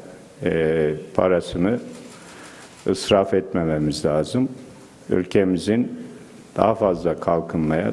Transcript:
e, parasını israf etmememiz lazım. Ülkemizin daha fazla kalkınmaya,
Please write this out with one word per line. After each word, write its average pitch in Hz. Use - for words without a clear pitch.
e, 80
parasını 92
israf 98
etmememiz 80
lazım. 78
Ülkemizin 95
daha 104
fazla 85
kalkınmaya, 82